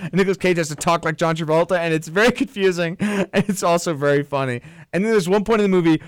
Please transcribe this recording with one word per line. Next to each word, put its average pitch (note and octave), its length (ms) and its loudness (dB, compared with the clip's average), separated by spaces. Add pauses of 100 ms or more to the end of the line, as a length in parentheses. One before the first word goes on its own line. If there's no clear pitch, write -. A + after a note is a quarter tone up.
and E3 120 -10
Nicolas F#3 240 2
Cage F#3 180 2
has D#3+ 140 -2
to D3+ 60 -6
talk E3+ 280 -2
like D#3+ 140 -4
John E3 180 0
Travolta, E3+ 420 0
and E3 160 0
it's D#3+ 140 -4
very G#3+ 240 2
<laughs> - 0 -
confusing, F#3 680 -2
and G3+ 300 -2 (200)
it's G3 140 -4
also F3 320 0
very C#3+ 300 0
funny. C3+ 360 -4 (320)
And F3+ 120 -2
then A3+ 80 0
there's F#3 160 2
one G3 160 0
point A3 160 0
in G3+ 100 2
the F#3 60 2
movie E3 320 4